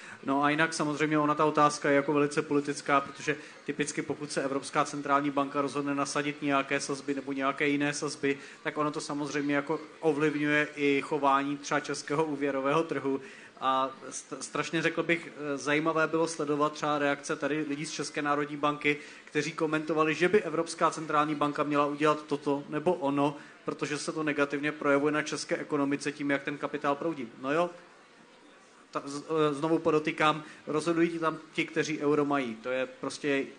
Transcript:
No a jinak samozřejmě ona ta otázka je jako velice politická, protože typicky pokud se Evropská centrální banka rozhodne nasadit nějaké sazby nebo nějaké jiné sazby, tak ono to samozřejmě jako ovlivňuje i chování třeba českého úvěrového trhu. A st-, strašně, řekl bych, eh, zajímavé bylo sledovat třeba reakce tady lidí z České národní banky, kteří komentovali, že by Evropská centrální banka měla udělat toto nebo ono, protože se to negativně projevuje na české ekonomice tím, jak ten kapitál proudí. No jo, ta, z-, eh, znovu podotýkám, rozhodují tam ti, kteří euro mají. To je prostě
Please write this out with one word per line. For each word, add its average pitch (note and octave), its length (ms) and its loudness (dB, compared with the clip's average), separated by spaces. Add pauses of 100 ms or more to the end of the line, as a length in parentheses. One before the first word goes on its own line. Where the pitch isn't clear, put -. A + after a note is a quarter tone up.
(240)
No C#3 200 2
a C#3+ 60 6
jinak D#3+ 240 2
samozřejmě D3+ 440 2
ona D3 180 4
ta D#3 100 4
otázka D3 440 4
je C#3 60 6
jako C#3+ 180 4
velice D3 280 2
politická, C#3+ 600 0
protože - 360 -4 (280)
typicky D3 360 -2
pokud D3 300 -6
se D3+ 120 -2
Evropská C#3 420 0
centrální C#3+ 460 2
banka C#3 300 0
rozhodne C#3+ 340 -2
nasadit C#3+ 460 -2
nějaké C#3 380 2
sazby C#3 340 -4
nebo C3+ 200 -4
nějaké C3+ 340 0
jiné C#3+ 260 2
sazby, C#3 440 -2 (260)
tak D3 140 -4
ono D3+ 140 0
to D3+ 100 -6
samozřejmě C#3+ 540 -2
jako D3 240 0 (200)
ovlivňuje D3 760 2
i C#3+ 260 4
chování C#3 560 2
třeba C#3+ 220 -2
českého D3 460 -2
úvěrového C#3 580 0
trhu. C3+ 380 -2 (400)
A C3 280 2 (200)
st-, - 300 -12
strašně, D3+ 420 -2
řekl E3 220 0
bych, E3 240 0
eh, C#3 300 -6
zajímavé D#3 500 2
bylo D#3+ 200 2
sledovat D3 460 0
třeba D3+ 260 0
reakce C#3+ 360 0
tady D3+ 340 -2
lidí D3 160 -4
z D3+ 60 -10
České D3+ 300 -6
národní D3 360 0
banky, D3 400 0 (280)
kteří D3+ 260 -2
komentovali, D#3 640 0
že E3+ 160 2
by G#3+ 140 4
Evropská D#3+ 480 0
centrální D#3 440 0
banka D3 280 0
měla D3 220 2
udělat D3 380 2
toto C#3+ 460 -2
nebo D3+ 240 0
ono, C#3+ 420 0 (300)
protože C#3+ 320 -4
se - 140 -6
to D#3 120 -4
negativně C#3+ 480 0
projevuje D3 400 2
na D3+ 100 0
české D3+ 360 -4
ekonomice C#3+ 540 -2
tím, C#3+ 200 -4
jak C#3 120 0
ten D3 140 -6
kapitál C#3+ 380 -2
proudí. D3 340 -6 (120)
No C3 100 -4
jo, F3 180 2 (1200)
ta, D3 140 -4
z-, C#3+ 240 -10
eh, D3+ 240 4
znovu D#3+ 260 2
podotýkám, D#3 640 2 (240)
rozhodují E3 520 2
tam D#3+ 180 0 (160)
ti, D#3+ 120 0
kteří D3+ 340 -2
euro D3 260 4
mají. C3+ 300 0
To A2 140 -8
je C3 160 0
prostě C#3 600 -2 (140)